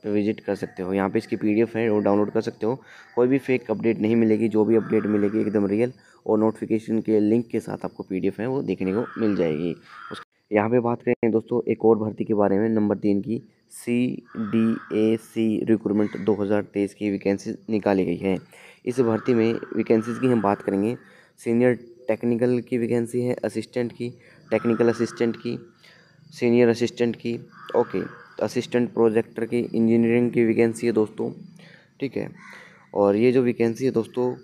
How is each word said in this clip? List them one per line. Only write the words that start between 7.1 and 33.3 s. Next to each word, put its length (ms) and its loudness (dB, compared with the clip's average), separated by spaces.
लिंक 260 2
के 120 -4
साथ 260 -8
आपको 200 -10
पीडीएफ़ 360 -4
है 60 -4
वो 160 -4
देखने 300 -4
को 120 -2
मिल 180 0
जाएगी। 400 -2
उस, 100 -14
यहाँ 180 2
पे 120 2
बात 200 -2
करें 300 0
दोस्तों 360 0
एक 180 -2
और 140 6
भर्ती 240 -4
के 120 -2
बारे 240 2
में, 100 0
नंबर 280 2
तीन 240 0
की, 200 -6
सीडीएसी 1900 -2
रिक्रूटमेंट 540 0
दो 160 0
हज़ार 280 -2
तेईस 200 -2
की 180 -4
वैकेंसी 440 -2
निकाली 360 2
गई 120 -4
है। 200 -2
इस 160 -4
भर्ती 320 2
में 200 2
वैकेंसीज 680 -2
की 80 0
हम 140 2
बात 200 2
करेंगे, 360 0
सीनियर 380 2
टेक्निकल 540 0
की 160 -6
वैकेंसी 440 -2
है, 140 -2
असिस्टेंट 560 -6
की, 180 -8
टेक्निकल 400 2
असिस्टेंट 480 -2
की, 200 -8
सीनियर 360 4
असिस्टेंट 460 0
की, 180 -8
ओके, 260 0
असिस्टेंट 500 -2
प्रोजेक्टर 520 0
की, 140 -4
इंजीनियरिंग 720 2
की 140 2
वैकेंसी 420 0
है 60 0
दोस्तों, 380 -2
ठीक 180 -6
है। 120 -6
और 220 4
ये 160 4